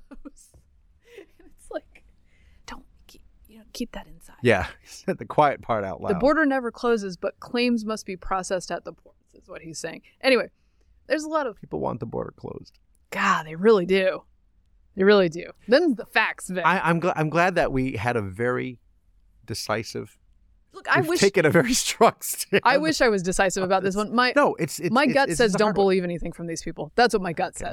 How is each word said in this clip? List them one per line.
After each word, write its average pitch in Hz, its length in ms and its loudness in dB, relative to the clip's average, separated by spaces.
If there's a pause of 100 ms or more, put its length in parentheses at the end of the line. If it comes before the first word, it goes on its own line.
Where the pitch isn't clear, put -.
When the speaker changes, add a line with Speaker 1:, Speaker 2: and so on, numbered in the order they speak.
Speaker 1:
<laughs> - 460 -20 (1040)
It's - 140 -20
like, - 320 -12 (640)
"Don't - 200 -16 (220)
keep, - 140 -20 (280)
you 214 80 -20
know, 214 60 -20 (100)
keep - 200 -8
that 196 140 -14
inside." - 340 -20
Speaker 2:
Yeah, 104 320 4
<laughs> - 80 -20
he - 60 -20
said - 300 -8
the 117 80 -12
quiet 139 360 2
part 107 220 -2
out 95 160 -8
Speaker 1:
"The 95 140 -2
Speaker 2:
loud. 180 60 -4
Speaker 1:
border 302 260 4
never 262 260 -2
closes, 202 460 -2
but - 220 -8
claims 240 460 -2
must 220 200 -6
be 190 100 -8
processed 185 560 -6
at - 140 -8
the 170 80 -14
ports," - 400 -20
is - 160 -20
what 175 120 -16
he's 160 180 -14
saying. 165 220 -12 (200)
Anyway, 247 280 2 (580)
there's 302 160 0
a 311 60 -10
lot 302 180 -2
of 208 120 -10
Speaker 2:
People - 200 -10
want 127 200 -4
the 131 60 -8
border - 320 -8
closed. - 420 -16 (320)
Speaker 1:
God, 196 340 -2
they 156 100 -14
really 190 300 4
do. 185 380 0 (720)
They 190 80 0
really 196 260 6
do. 165 220 -12 (160)
Them's 277 280 4
the 196 100 -12
facts, 208 440 -2
Vic. 180 160 -2
Speaker 2:
I, 180 140 4
I'm 170 220 2
gl-, 180 140 0
I'm 156 140 0
glad 170 260 2
that 147 160 2
we 131 260 -2
had 120 180 0
a 113 60 0
very 123 580 -4 (680)
decisive 110 720 -8 (560)
Speaker 1:
Look, 370 160 -18
I 311 120 2
Speaker 2:
we've 320 80 -2
Speaker 1:
wish 349 100 0
Speaker 2:
taken 196 260 4
a 151 40 6
very 175 240 4
<laughs> - 140 -2
strong - 340 4
stand - 440 -2
Speaker 1:
I 254 100 6
Speaker 2:
on 294 60 2
Speaker 1:
wish 320 160 0
Speaker 2:
this. - 40 2
Speaker 1:
I 254 80 4
was 202 140 0
decisive 190 400 0
about 185 200 2
this 190 120 -2
one. 208 180 -4
My, 240 220 2
Speaker 2:
No, 170 200 4
it's, - 240 -6
it's, 165 120 -2
Speaker 1:
my 262 140 4
Speaker 2:
it's, 254 80 2
Speaker 1:
gut 220 160 2
Speaker 2:
it's, 170 80 -4
Speaker 1:
says, 226 140 4
Speaker 2:
it's 185 40 0
a - 40 0
Speaker 1:
"Don't 214 80 4
Speaker 2:
hard 202 100 0
one. 202 80 4
Speaker 1:
believe 190 180 2
anything 175 300 -6
from 170 140 -12
these 165 160 -8
people." 160 320 -10
That's 240 180 4
what 214 80 0
my 185 120 -4
gut 175 280 -6
Speaker 2:
Okay, - 120 -8